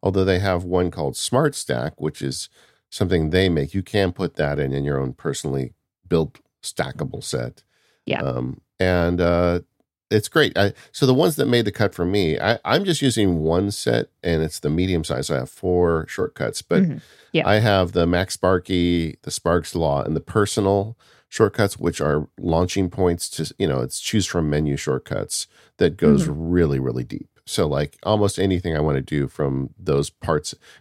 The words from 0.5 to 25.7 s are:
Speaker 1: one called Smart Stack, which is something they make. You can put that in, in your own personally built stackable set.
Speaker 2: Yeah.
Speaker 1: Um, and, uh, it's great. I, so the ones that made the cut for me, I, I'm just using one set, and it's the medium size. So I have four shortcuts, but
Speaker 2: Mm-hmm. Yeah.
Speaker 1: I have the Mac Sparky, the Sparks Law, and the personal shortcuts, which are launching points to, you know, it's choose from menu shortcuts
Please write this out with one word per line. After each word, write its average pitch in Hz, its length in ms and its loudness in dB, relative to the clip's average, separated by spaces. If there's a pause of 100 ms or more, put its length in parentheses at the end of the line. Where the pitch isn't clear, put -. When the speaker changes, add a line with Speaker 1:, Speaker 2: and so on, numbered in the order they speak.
Speaker 1:
one 90 280 0
called 73 260 -6
Smart 143 380 0
Stack, 64 440 -4
which 78 220 -6
is - 280 -8 (400)
something 85 420 0
they 92 180 4
make. 78 240 -2
You 98 100 -2
can 98 280 0
put 87 240 -4
that 71 240 0
in, 69 140 -2
in 69 100 -2
your 71 160 -2
own 65 140 -4
personally 67 600 -6 (340)
built 80 320 -2 (240)
stackable - 600 -8
set. - 400 -8 (420)
Speaker 2:
Yeah. - 160 -4
Speaker 1:
Um, 64 400 -4 (180)
and, 87 400 2
uh, 87 420 2 (480)
it's 107 200 2
great. 143 280 2
I, 101 140 2 (220)
so - 120 0
the 127 80 6
ones 156 220 2
that 131 120 0
made 120 180 2
the 101 80 -2
cut 101 200 0
for 87 120 -2
me, 90 340 0
I, 110 240 0
I'm 156 220 0
just 175 160 0
using 107 380 2
one 82 320 0
set, 58 360 0 (160)
and 82 180 0
it's 78 200 -6
the 73 80 -2
medium 87 340 0
size. 65 240 -4
So 78 80 -2
I 65 40 0
have 65 100 -8
four 87 580 0
shortcuts, - 540 -6
but 185 220 2
Speaker 2:
Mm-hmm. 160 140 -2 (360)
Yeah. - 140 2
Speaker 1:
I 101 80 4
have 101 360 4
the 85 160 2
Mac 90 240 0
Sparky, 87 920 0
the - 80 -10
Sparks 85 440 -2
Law, 73 280 0
and 78 120 -4
the 78 60 -4
personal 101 760 0 (300)
shortcuts, - 500 0
which - 220 -2
are 76 300 0 (100)
launching 90 500 0
points 90 420 0
to, - 280 -8
you 98 80 2
know, 67 140 0
it's - 180 -6
choose - 260 0
from 80 240 -2
menu 73 280 0
shortcuts - 680 -4 (320)